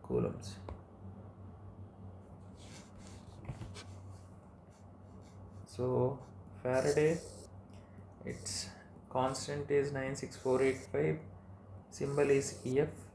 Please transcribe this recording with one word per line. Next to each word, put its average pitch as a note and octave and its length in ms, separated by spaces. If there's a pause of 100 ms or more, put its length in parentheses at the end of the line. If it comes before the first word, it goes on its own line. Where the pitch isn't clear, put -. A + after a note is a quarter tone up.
coulombs. - 500 (4000)
So B2+ 520 (440)
Faraday, D3 560 (1080)
its - 420 (400)
constant C3+ 640
is C#3+ 220
nine C3+ 220
six - 220
four C3 260
eight C3 180 (120)
five, D#3 260 (720)
symbol C#3+ 400
is C#3 380
F. C#3 220 (260)